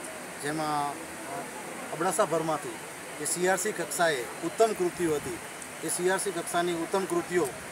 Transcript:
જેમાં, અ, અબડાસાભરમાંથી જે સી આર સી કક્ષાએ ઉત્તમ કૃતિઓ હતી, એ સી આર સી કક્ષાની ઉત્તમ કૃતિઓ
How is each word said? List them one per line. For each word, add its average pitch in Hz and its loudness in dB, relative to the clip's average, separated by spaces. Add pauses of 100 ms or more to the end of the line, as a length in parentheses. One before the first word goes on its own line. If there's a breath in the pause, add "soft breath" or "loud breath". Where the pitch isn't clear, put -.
(420)
જેમાં, 147 0
અ, - -8 (480)
અબડાસાભરમાંથી 160 2 (400)
જે 151 -6
સી 175 2
આર 190 6
સી 208 0
કક્ષાએ 160 2
ઉત્તમ 185 4
કૃતિઓ 175 2
હતી, - -4 (460)
એ 165 -2
સી 175 2
આર 190 4
સી 190 -2
કક્ષાની 175 0
ઉત્તમ 170 0
કૃતિઓ 170 2 (240)